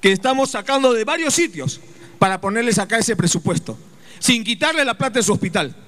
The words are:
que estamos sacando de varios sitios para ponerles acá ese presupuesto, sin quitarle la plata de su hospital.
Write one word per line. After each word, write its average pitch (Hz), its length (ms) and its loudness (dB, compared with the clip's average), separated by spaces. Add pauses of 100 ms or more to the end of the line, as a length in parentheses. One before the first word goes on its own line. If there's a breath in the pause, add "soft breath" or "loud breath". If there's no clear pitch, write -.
que 190 120 6
estamos 262 380 0
sacando 262 420 2
de 220 120 0
varios 311 300 -2
sitios 147 460 -4 (400 loud breath)
para 190 200 0
ponerles 220 380 0
acá 214 200 0
ese 220 180 0
presupuesto, 165 600 -2 (440 loud breath)
sin 240 240 2
quitarle 302 400 0
la 233 120 -2
plata 262 220 -2
de 226 60 0
su 208 80 2
hospital. 165 420 -2 (140)